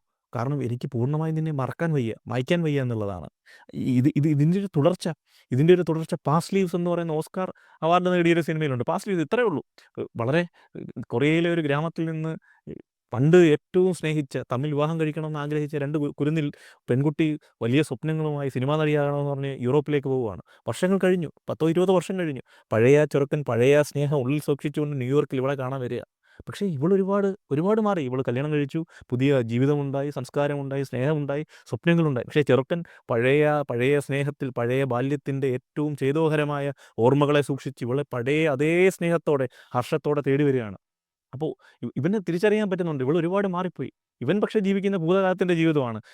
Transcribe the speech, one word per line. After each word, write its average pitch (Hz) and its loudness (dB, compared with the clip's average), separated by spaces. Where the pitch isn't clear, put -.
കാരണം 131 -4
എനിക്ക് 123 -6
പൂർണ്ണമായി 151 -2
നിന്നെ 156 -2
മറക്കാൻ 135 -4
വയ്യ, 117 -2
മായ്ക്കാൻ 131 0
വയ്യ" 147 0
എന്നുള്ളതാണ്. 104 -4
ഇത്, 127 4
ഇത്, 147 2
ഇതിൻ്റെ 151 2
ഒരു 202 -6
തുടർച്ച, 165 2
ഇതിൻ്റെ 156 6
ഒരു 175 2
തുടർച്ച 160 -4
പാസ്റ്റ് 160 0
ലീവ്സ് 185 0
എന്ന് 175 -2
പറയുന്ന 170 -4
ഓസ്കാർ 180 -6
അവാർഡ് 180 4
നേടിയൊരു 170 4
സിനിമയിലുണ്ട്. 147 -2
പാസ്റ്റ് 190 -4
ലീവ്സ് 165 0
ഇത്രയേ 233 0
ഉള്ളൂ. 165 -2
ഏഹ്, - -8
വളരെ, 131 0
ഏഹ്, - -12
കൊറിയയിലെ 160 2
ഒരു 170 0
ഗ്രാമത്തിൽ 156 -2
നിന്ന്, 160 -6
ഏഹ്, - -14
പണ്ട് 143 6
ഏറ്റവും 180 2
സ്നേഹിച്ച, 151 -4
തമ്മിൽ 135 -4
വിവാഹം 151 -2
കഴിക്കണമെന്ന് 156 -4
ആഗ്രഹിച്ച 147 -4
രണ്ട് 143 -4
കു-, 147 -2
കുരുന്നിൽ 147 0
പെൺകുട്ടി 147 0
വലിയ 123 2
സ്വപ്നങ്ങളുമായി 151 -4
സിനിമാ 135 -2
നടിയാകണമെന്ന് 143 0
പറഞ്ഞ് 139 -6
യൂറോപ്പിലേക്ക് 143 0
പോവുകയാണ്. 120 -4
വർഷങ്ങൾ 185 0
കഴിഞ്ഞു, 180 0
പത്തോ 139 -2
ഇരുപതോ 180 2
വർഷം 185 0
കഴിഞ്ഞു. 156 -6
പഴയ 120 6
ആ 151 6
ചെറുക്കൻ 147 0
പഴയ 127 4
ആ 147 4
സ്നേഹം 143 -2
ഉള്ളിൽ 135 -2
സൂക്ഷിച്ചുകൊണ്ട് 147 -4
ന്യൂയോർക്കിൽ 135 -2
ഇവളെ 135 -2
കാണാൻ 131 -6
വരിക. 123 -6
പക്ഷേ 160 -8
ഇവൾ 160 0
ഒരുപാട്, 196 0
ഒരുപാട് 190 0
മാറി. 202 0
ഇവൾ 127 -2
കല്യാണം 131 -2
കഴിച്ചു, 147 -2
പുതിയ 135 2
ജീവിതമുണ്ടായി, 139 0
സംസ്കാരമുണ്ടായി, 139 -4
സ്നേഹമുണ്ടായി, 143 -2
സ്വപ്നങ്ങളുണ്ടായി. 151 0
പക്ഷേ 151 0
ചെറുക്കൻ 131 2
പഴയ, 127 2
പഴയ 127 0
സ്നേഹത്തിൽ, 143 -4
പഴയ 123 0
ബാല്യത്തിൻ്റെ 135 -2
ഏറ്റവും 147 -4
ചേതോഹരമായ 147 0
ഓർമ്മകളെ 143 4
സൂക്ഷിച്ച് 135 -6
ഇവളെ 131 -2
പഴയ 135 0
അതേ 147 0
സ്നേഹത്തോടെ, 160 -2
ഹർഷത്തോടെ 147 -2
തേടി 139 2
വരികയാണ്. 120 0
അപ്പോൾ 151 4
ഇ-, 120 -6
ഇവന് 180 2
തിരിച്ചറിയാൻ 208 2
പറ്റുന്നുണ്ട്, 170 -2
ഇവൾ 135 2
ഒരുപാട് 190 0
മാറിപ്പോയി. 175 -6
ഇവൻ 147 0
പക്ഷേ 220 0
ജീവിക്കുന്ന 196 0
ഭൂതകാലത്തിൻ്റെ 185 2
ജീവിതമാണ്. 147 0